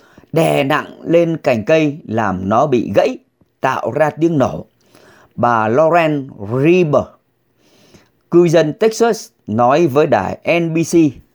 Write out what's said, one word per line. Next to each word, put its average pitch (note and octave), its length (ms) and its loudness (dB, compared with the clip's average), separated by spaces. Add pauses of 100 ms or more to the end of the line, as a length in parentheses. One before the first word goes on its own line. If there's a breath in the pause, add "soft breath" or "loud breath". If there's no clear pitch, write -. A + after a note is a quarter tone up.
(320 soft breath)
đè D3+ 320 0
nặng C3+ 380 -4
lên E3 340 0
cành A2 280 -2
cây D3+ 340 0 (100)
làm G2 400 -4
nó A#2 180 2
bị C3 280 -2
gãy, B3 240 0 (420)
tạo C3 300 -4
ra D3 200 0
tiếng D#3+ 280 0
nổ. F2+ 280 -2 (680 soft breath)
Bà A2+ 340 0
Lauren D3+ 600 0 (360)
Rieber, D#3+ 380 2 (1300 soft breath)
cư F3 180 4
dân D#3 240 2
Texas, A3 560 -2 (180)
nói B2 400 2
với D3 200 2
đài B2+ 540 -2
N E3 140 -4
B E3 40 0
C D#3+ 160 -2 (400)